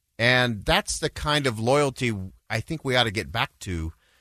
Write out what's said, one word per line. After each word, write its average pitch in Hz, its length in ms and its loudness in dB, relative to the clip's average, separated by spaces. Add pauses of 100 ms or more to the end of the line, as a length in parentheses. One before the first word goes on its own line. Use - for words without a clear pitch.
(180)
And 120 460 2
that's 170 340 0
the 151 120 -4
kind 147 360 0
of 113 140 0
loyalty 127 540 2 (360)
I 110 120 -2
think 156 240 -8
we 131 100 0
ought 123 80 4
to 110 80 0
get 92 220 -6
back - 260 -4
to 82 320 -4 (300)